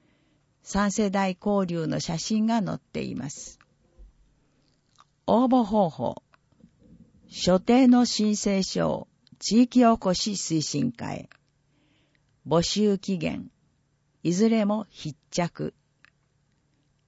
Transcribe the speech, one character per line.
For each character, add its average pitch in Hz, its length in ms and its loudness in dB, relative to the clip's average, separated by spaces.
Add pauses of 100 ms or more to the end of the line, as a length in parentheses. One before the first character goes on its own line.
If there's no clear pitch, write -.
(640)
三 202 300 -2
世 208 180 0
代 190 340 -2
交 202 220 0
流 170 220 -4
の 147 100 -4
写 165 200 -6
真 220 280 -2
が 226 160 0
載 160 140 -4
っ - 20 -14
て - 240 -10
い 127 140 -8
ま - 120 -8
す。 - 300 -18 (1700)
応 226 200 4
募 247 180 4
方 196 260 2
法。 - 320 -6 (1040)
所 185 320 2
定 254 260 4
の 247 180 6
申 214 320 0
請 196 260 0
書 165 280 -2
を - 180 -8 (300)
地 226 240 2
域 247 240 4
お 226 100 6
こ 185 160 -2
し 208 200 -2
推 160 280 -2
進 143 320 -4
課 101 220 -10
へ。 - 160 -14 (1160)
募 156 160 2
集 202 360 0
期 190 200 -4
限。 - 320 -8 (720)
い 160 100 0
ず 208 160 2
れ 226 160 2
も 208 260 -2
必 - 280 -12 (120)
着。 165 440 -4 (1300)